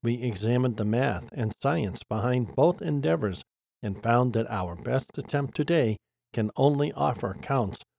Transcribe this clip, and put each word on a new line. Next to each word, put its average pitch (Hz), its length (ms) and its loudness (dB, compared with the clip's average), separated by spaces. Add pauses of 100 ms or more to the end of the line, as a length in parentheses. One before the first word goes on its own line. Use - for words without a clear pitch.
We 120 180 0
examined 117 580 0
the 110 60 0
math 120 480 0
and 113 300 -2
science 135 400 -2
behind 117 540 0
both 170 260 4
endeavors 147 640 0 (400)
and 98 180 -4
found 120 300 4
that 110 180 0
our 92 240 -4
best 127 420 -2
attempt 139 380 -4
today 139 420 2 (360)
can 107 240 0
only 143 360 4
offer 139 480 -2
counts 120 440 -2 (140)